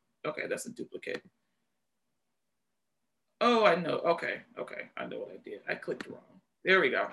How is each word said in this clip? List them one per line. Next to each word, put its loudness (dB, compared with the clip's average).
Okay, -6
that's -4
a -12
duplicate. -10
Oh, 6
I 8
know, -2
okay, 0
okay, -10
I -8
know -8
what -10
I -14
did. -12
I 0
clicked -8
wrong. -14
There 6
we 4
go. 0